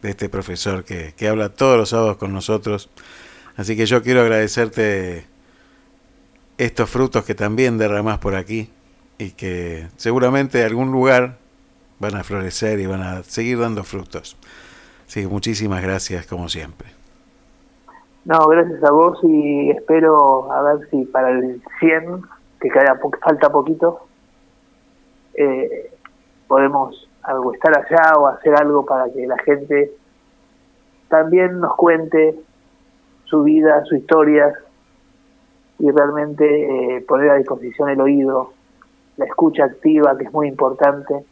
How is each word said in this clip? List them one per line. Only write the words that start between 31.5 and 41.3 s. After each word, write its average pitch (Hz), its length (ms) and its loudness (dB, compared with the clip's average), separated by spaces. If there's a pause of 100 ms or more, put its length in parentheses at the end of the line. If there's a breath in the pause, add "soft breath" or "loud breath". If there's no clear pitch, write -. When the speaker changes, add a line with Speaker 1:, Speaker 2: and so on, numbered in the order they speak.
Speaker 2:
nos 170 180 -2
cuente 160 640 2 (840)
su 151 200 0
vida, 156 420 4
su 147 100 -2
historia 151 560 4 (1300)
y 147 120 2
realmente, 147 1080 0
eh, 120 120 -6
poner 143 220 4
a 143 60 6
disposición 131 520 -2
el 135 120 -2
oído, 135 520 0 (640)
la - 80 -2
escucha 156 400 2
activa, 147 540 2
que 139 60 -6
es 113 80 -14
muy 151 160 -2
importante 139 840 -2